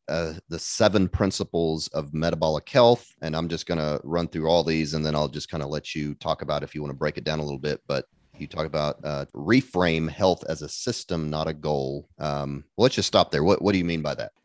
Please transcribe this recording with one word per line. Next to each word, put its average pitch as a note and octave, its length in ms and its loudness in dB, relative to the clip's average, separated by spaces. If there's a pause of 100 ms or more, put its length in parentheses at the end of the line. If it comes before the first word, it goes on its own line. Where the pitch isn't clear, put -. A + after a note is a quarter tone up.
uh, D#2+ 240 -2 (160)
the E2 100 -6
seven G2+ 500 4
principles E2+ 800 0
of D2+ 260 -6
metabolic D#2+ 540 0
health, A#2+ 380 6 (160)
and D#2 140 -4
I'm E2 120 -2
just E2 180 -6
gonna D2+ 360 -2
run E2+ 240 -2
through D#2+ 220 -4
all E2 160 6
these, D#2+ 300 0
and D#2 120 -2
then D#2 80 0
I'll D2+ 140 0
just D2 220 -10
kinda D2+ 160 -6
let D2 280 -8
you D2 200 -4
talk - 280 -4
about D2 200 -2
if C#2+ 120 -12
you D2+ 60 -8
wanna C#2+ 140 -8
break D2+ 220 -4
it - 80 -10
down D#2 140 -2
a D2+ 60 -4
little C#2+ 140 -6
bit. D2 280 -4
But C#2 200 -4 (300)
you D2 120 -12
talk D#2 180 -4
about, D2 380 -2
uh, C#2+ 280 -6
reframe E2 800 2
health F#2 380 2
as D2+ 140 -6
a D2 60 -10
system, E2 600 -4
not D#2 160 -2
a D#2+ 80 -4
goal. C#2+ 540 -4 (100)
Um, C#2+ 460 -6 (120)
let's B2 200 4
just - 100 0
stop F#2+ 240 4
there. D2 140 2
What, F#2+ 180 4
what G2 80 4
do G2 80 4
you F2 60 2
mean E2+ 180 -2
by D2 140 -2
that? G#1 160 -8 (120)